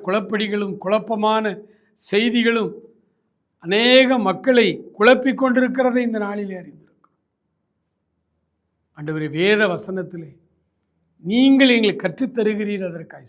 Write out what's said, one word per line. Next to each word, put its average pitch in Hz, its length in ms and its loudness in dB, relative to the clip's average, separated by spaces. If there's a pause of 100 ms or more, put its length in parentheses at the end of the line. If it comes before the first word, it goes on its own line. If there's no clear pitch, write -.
குழப்படிகளும் 208 720 -4
குழப்பமான 214 800 -2 (420)
செய்திகளும் 226 760 0 (920)
அநேக 247 540 4
மக்களை 214 500 2 (300)
குழப்பிக் 254 420 4
கொண்டிருக்கிறதை 254 600 0
இந்த 220 240 -4
நாளிலே 202 340 -8
அறிந்திருக்கிறோம். - 560 -20 (1800)
ஆண்டவரே, 156 300 -6 (100)
வேத 202 300 2
வசனத்திலே 175 600 -8 (920)
நீங்கள் 262 500 6
எங்களுக்கு 214 300 2
கற்றுத்தருகிறீர், 208 840 -4
அதற்காய் 156 400 -16